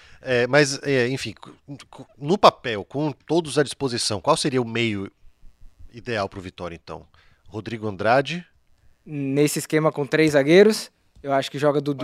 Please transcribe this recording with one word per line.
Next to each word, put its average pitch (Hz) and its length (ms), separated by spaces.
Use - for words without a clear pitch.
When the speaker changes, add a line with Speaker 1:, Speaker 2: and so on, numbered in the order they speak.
Speaker 1:
É, 123 220
mas, 139 380
é, 131 240
enfim, 127 260
cu-, - 180
cu-, - 160
no 151 220
papel, 117 460
com 147 260
todos 151 480
à 151 60
disposição, 117 560
qual 151 160
seria 131 260
o - 20
meio 113 460
ideal 110 360
pro 101 120
Vitória, 87 360
então? 80 280
Rodrigo 107 400
Andrade? 135 580
Speaker 2:
Nesse 147 540
esquema 156 320
com 143 160
três 156 280
zagueiros, 180 580
eu 139 80
acho 135 180
que 143 80
joga 143 220
Dudu 143 240